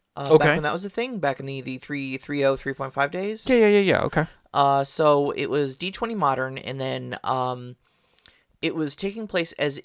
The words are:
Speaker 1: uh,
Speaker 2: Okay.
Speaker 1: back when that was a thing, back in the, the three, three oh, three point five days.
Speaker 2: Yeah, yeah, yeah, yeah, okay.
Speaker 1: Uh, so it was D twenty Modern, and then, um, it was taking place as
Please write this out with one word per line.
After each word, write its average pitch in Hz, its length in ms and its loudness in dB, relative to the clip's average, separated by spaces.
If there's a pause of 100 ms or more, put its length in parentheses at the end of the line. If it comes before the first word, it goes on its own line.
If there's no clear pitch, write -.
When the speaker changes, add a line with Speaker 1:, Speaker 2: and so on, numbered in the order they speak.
(160)
Speaker 1:
uh, 143 160 -6
Speaker 2:
Okay. 151 120 8
Speaker 1:
back 147 120 4
when 160 60 -2
that 147 100 -2
was 180 120 -6
a 202 60 -10
thing, 240 280 -6
back 143 220 -2
in 135 60 -10
the, 135 140 -8
the 127 180 -8
three, 135 400 -8
three 143 260 -2
oh, 135 120 2
three 135 180 -6
point 135 180 -8
five 139 180 0
days. 196 380 -6
Speaker 2:
Yeah, 254 80 6
yeah, 220 120 8
yeah, 208 120 6
yeah, 185 220 4
okay. 156 240 0 (260)
Speaker 1:
Uh, 139 320 4
so 143 480 4
it - 180 -4
was 135 260 -2
D 180 140 -6
twenty 226 240 -6
Modern, 135 440 0
and 135 220 -8
then, 127 440 -6
um, 127 520 -4 (840)
it 160 140 -2
was 156 200 -2
taking 208 320 -6
place 170 260 -2
as 139 320 -4